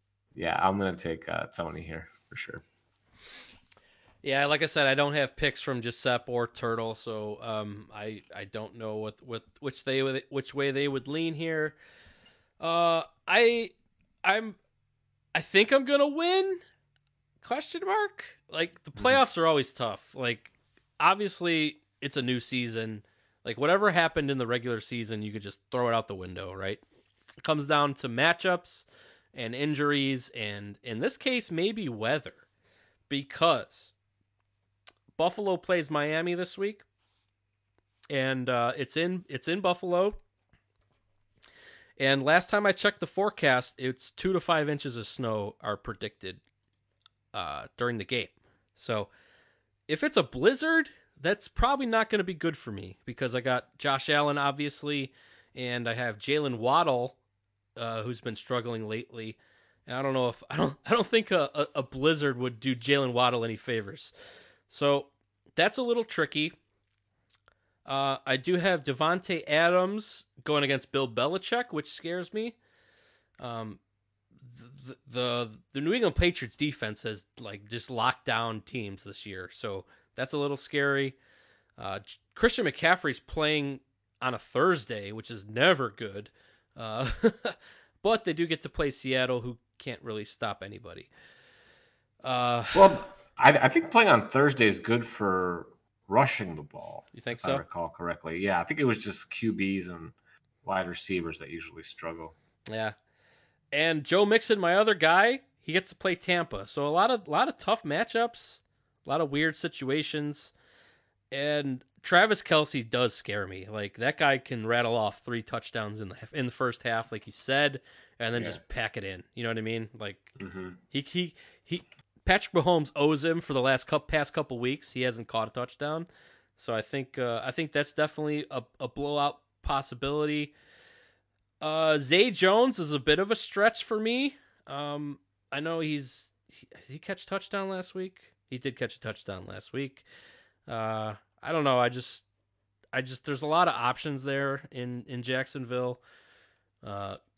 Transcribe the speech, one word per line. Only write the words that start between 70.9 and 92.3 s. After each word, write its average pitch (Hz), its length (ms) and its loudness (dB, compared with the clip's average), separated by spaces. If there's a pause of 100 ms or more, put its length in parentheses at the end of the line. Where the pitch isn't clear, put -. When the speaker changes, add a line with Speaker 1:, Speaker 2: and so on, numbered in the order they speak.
Speaker 2:
Bill 139 180 2
Belichick, 170 600 -2
which 151 180 -6
scares 175 460 -8
me. 226 220 -6 (840)
Um, 113 400 -10 (1080)
the, 131 120 -16 (120)
the, 120 420 -2 (220)
the 139 80 -6
New 160 120 0
England 220 240 2
Patriots 170 400 0
defense 123 480 -4
has, 107 220 -8 (120)
like, 104 300 -14
just 117 200 -8
locked 123 360 0
down 113 380 -2
teams 101 420 -10
this 98 200 -14
year, 92 280 -12
so 98 320 -8 (320)
that's 131 160 -6
a 151 60 -2
little 143 180 -2
scary. 139 580 0 (640)
Uh, 98 220 -8
J-, - 160 -16 (180)
Christian 233 320 2
McCaffrey's 165 540 0
playing 151 580 -2 (420)
on 127 140 -2
a 107 40 -6
Thursday, 120 720 0
which 110 180 -12
is 101 160 -12
never 131 440 4
good. 101 400 -10 (460)
Uh, 117 320 -4 (480)
<laughs> - 460 -20
but 220 220 2
they 170 80 0
do 165 160 0
get 160 140 -2
to 143 60 -10
play 147 220 -2
Seattle, 127 520 0
who 120 160 -10 (200)
can't 117 240 -10
really 107 220 -6
stop - 360 -6
anybody. 95 480 -16 (1160)
Uh, 120 400 0 (100)